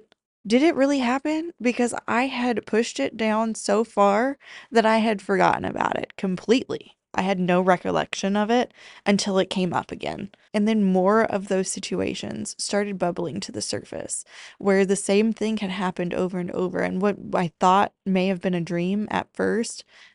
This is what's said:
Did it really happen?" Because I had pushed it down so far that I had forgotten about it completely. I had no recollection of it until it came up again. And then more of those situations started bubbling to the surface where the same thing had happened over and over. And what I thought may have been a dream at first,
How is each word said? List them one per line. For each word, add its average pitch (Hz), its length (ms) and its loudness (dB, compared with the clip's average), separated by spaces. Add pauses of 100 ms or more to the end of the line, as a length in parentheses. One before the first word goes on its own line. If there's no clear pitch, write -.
(460)
Did 240 180 4
it 330 120 6
really 277 240 2
happen?" 302 520 -2 (100)
Because 240 320 0 (160)
I 240 180 0
had 247 380 -2
pushed 226 340 0
it 277 160 -2
down 220 400 -2
so 214 300 0
far 214 520 2 (320)
that 220 160 4
I 220 120 4
had 214 240 0
forgotten 185 420 2
about - 340 -2
it - 200 -8
completely. - 760 -2 (200)
I 196 80 -2
had 190 180 0
no 180 220 2
recollection 185 720 0
of 208 160 0
it 240 200 0 (320)
until 196 360 2
it 185 100 2
came 180 240 -2
up - 180 -4
again. 78 380 -8 (240)
And 208 140 2
then 220 160 4
more 190 400 4
of 202 240 -2
those 190 200 0
situations - 920 -6
started 202 400 -4
bubbling 175 400 -4
to - 120 -10
the 104 100 -8
surface - 600 -8 (360)
where 196 260 4
the 190 100 0
same 214 380 2
thing 220 240 -4
had 190 140 -4
happened 185 420 -4
over 185 240 -4
and 180 140 -6
over. 180 280 -4
And 185 220 -2
what 202 160 0 (160)
I 180 260 0
thought 190 340 4 (120)
may 190 220 2
have 185 120 0
been 185 140 -2
a 175 80 0
dream 180 480 -2
at - 240 -4
first, 190 500 -2 (320)